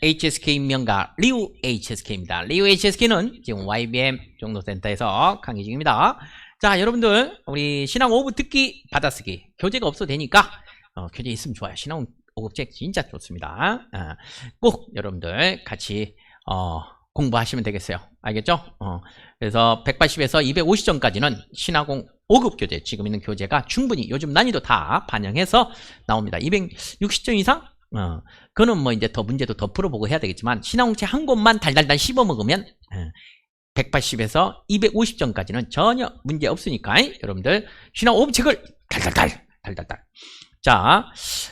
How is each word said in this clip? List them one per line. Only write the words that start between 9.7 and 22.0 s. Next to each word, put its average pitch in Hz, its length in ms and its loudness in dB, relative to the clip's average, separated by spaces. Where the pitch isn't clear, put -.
없어도 151 200 -4
되니까, 147 440 2
어, 92 140 -10
교재 123 200 -10
있으면 117 260 -8
좋아요. 98 220 -12
신앙 143 300 -8
오 110 60 -10
급 107 120 -10
책 - 180 -8
진짜 143 300 -6
좋습니다. 95 920 -6
어, 98 60 -8
꼭 - 360 2
여러분들 101 680 -4
같이, 104 520 -8
어, 85 340 -4
공부하시면 117 520 -2
되겠어요. 101 340 -6
알겠죠? 110 380 0
어, 92 200 -8
그래서 113 460 4
백팔십에서 151 560 2
이백오십 170 460 2
점까지는 131 500 2
신화공 147 540 -2